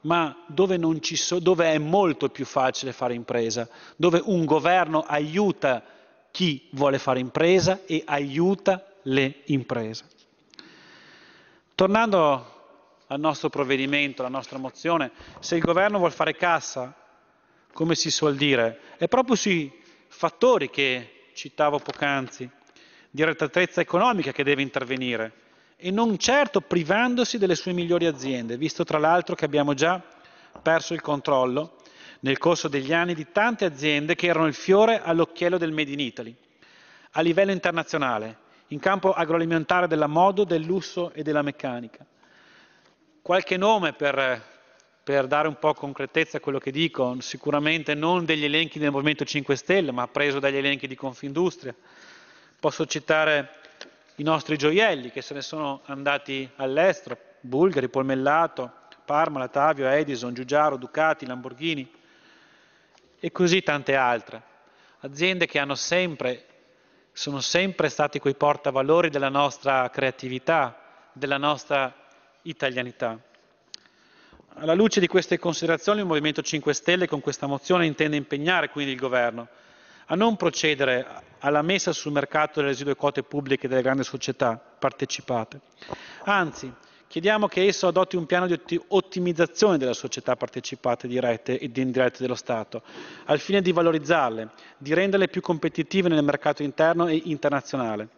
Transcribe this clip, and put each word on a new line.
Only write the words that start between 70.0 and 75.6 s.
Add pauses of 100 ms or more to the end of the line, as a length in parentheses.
della
nostra (500)
italianità. (1300)
Alla
luce
di
queste
considerazioni,